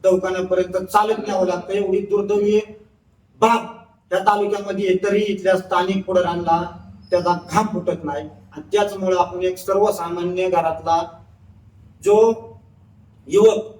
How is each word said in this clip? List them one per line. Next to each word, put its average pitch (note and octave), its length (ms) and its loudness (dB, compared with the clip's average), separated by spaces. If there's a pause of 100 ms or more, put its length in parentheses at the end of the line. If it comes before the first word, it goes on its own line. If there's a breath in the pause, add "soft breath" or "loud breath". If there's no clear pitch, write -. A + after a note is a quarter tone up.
दवाखान्यापर्यंत F#3 800 0
चालत G#3+ 340 2
न्यावं F#3+ 280 -2
लागतं. F3+ 260 -4
एवढी F#3+ 280 0
दुर्दैवी G#3 580 0 (800)
बाब A3+ 240 4 (460)
त्या F#3 80 0
तालुक्यामध्ये G3+ 680 0
आहे, F#3 160 2
तरी G3+ 200 0
इथल्या F#3 340 0
स्थानिक F#3+ 480 -2
पुढाऱ्यांना F3 560 0 (500)
त्याचा F3+ 220 2 (180)
घाम G#3+ 220 0
फुटत E3+ 300 -6
नाही. D3+ 240 -8 (240)
आणि - 100 -16 (100)
त्याचमुळे G3 460 0
आपण F3+ 260 -2
एक F#3 140 -2
सर्वसामान्य F3+ 920 -2
घरातला E3 500 0 (1040)
जो G#3 140 4 (1080)
युवक G#3 360 6 (160)